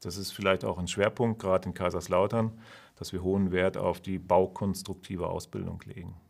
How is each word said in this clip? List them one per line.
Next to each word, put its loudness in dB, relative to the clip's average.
Das -8
ist -8
vielleicht 2
auch -2
ein -4
Schwerpunkt, 2
gerade 2
in -6
Kaiserslautern, 0
dass -12
wir -4
hohen 2
Wert 2
auf -2
die -6
baukonstruktive 0
Ausbildung -8
legen. -14